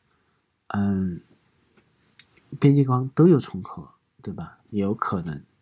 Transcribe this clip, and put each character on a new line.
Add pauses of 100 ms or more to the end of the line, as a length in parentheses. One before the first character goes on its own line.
(680)
嗯， (1400)
边
界
框
都
有
重
合， (280)
对
吧？ (100)
也
有
可
能， (200)